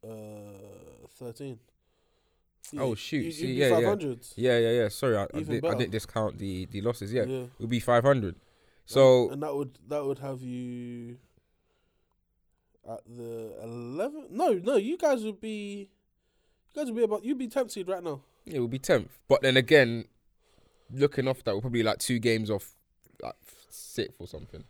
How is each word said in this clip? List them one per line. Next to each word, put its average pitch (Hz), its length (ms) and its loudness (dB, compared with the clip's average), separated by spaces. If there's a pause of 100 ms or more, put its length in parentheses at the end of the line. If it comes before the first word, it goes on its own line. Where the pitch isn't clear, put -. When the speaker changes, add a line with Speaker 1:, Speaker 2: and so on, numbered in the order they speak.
Speaker 1:
uh, 104 1000 -18 (120)
thirteen. 127 400 -12 (1160)
Speaker 2:
Oh, 135 140 -2
Speaker 1:
Yeah, 110 60 -2
Speaker 2:
shoot. 131 280 -4
Speaker 1:
you, - 80 -6
Speaker 2:
See, 151 100 -10
Speaker 1:
you'd - 60 -4
be - 120 -2
Speaker 2:
yeah, 139 80 6
yeah. 120 80 6
Speaker 1:
five 120 80 4
hundred. 151 420 -2 (100)
Speaker 2:
Yeah, 120 220 4
yeah, 113 140 4
yeah. 120 160 2
Sorry, 117 280 0
I, 101 60 2
I 98 120 -2
Speaker 1:
Even - 200 -4
Speaker 2:
did, 135 100 -2
I 165 40 2
Speaker 1:
better. 143 120 0
Speaker 2:
didn't 104 120 -2
discount 110 460 -4
the, 92 280 -6
the 98 140 -8
losses. 107 320 -4
Yeah, 123 120 2
Speaker 1:
Yeah. 131 180 -4
Speaker 2:
it 123 80 -12 (100)
would 113 100 -6
be 120 100 2
five 120 240 4
hundred. 120 300 4
Speaker 1:
And, - 60 -20 (460)
Speaker 2:
So 127 440 8
Speaker 1:
and 139 120 -8
that 147 120 -6
would, 139 240 -8 (100)
that 147 160 -4
would 139 140 -4
have 131 240 -10
you 123 760 -10 (1700)
at 113 180 -10
the 117 460 -12 (100)
eleventh. 135 680 -8
No, 269 220 0
no, 202 240 0
you 233 200 -2
guys 269 280 2
would 214 160 -6
be, 202 480 -8 (840)
you 294 60 -6
guys 294 60 -2
would 226 100 -4
be 240 60 4
about, 208 220 0
you'd 262 140 -2
be 247 100 -6
tenth 247 240 -2
seed 180 160 -8
right 185 140 -4
now. 147 180 -6 (240)
Speaker 2:
Yeah, 156 160 -6
we'll 117 80 0
be 131 100 -4
tenth. 135 400 0 (100)
But - 140 6
then 131 140 6
again, 123 480 8 (880)
looking 139 360 2
off 131 160 -4
that, 107 100 -2
we're 101 60 -2
probably, 117 220 0
like, 107 160 2
two 123 200 0
games 110 320 2
off, - 240 -4 (480)
like, 57 120 -10 (360)
sixth - 500 -8
or 87 80 -14
something. - 420 -16